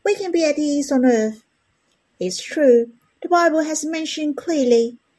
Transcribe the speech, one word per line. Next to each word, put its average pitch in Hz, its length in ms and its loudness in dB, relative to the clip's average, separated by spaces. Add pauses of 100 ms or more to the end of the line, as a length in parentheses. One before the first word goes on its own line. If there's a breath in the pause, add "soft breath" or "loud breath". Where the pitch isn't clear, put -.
we 403 100 2
can 381 160 -6
be 339 140 0
at 294 140 0
ease 294 340 -2
on 254 120 2
earth. 220 380 0 (800)
It's 180 200 -6
true, 240 520 2 (280)
the 339 80 -12
Bible 339 340 2
has 302 220 -6
mentioned 311 520 -6
clearly, 240 600 0 (220)